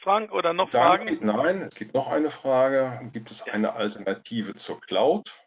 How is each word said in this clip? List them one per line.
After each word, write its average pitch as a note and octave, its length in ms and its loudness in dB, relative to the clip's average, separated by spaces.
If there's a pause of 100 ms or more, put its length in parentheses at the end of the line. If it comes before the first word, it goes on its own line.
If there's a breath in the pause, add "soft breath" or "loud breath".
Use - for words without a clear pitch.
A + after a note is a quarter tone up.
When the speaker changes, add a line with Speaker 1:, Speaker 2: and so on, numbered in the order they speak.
Speaker 1:
Frank, G#3 320 0
oder E3+ 180 0
noch F3+ 200 0
Speaker 2:
Dann A#2+ 100 4
Speaker 1:
Fragen? F#3 240 6
Speaker 2:
geht, - 160 -4
nein, C3+ 400 0
es - 140 -12
gibt G#2+ 180 -10
noch C3+ 180 0
eine D3+ 200 0
Frage. C3 800 0
Gibt A2 180 -10
es - 140 -12
Speaker 1:
Ja. - 80 -8
Speaker 2:
eine G#2+ 220 0
Alternative G2+ 800 -6
zur - 260 -10
Cloud? C#3 640 0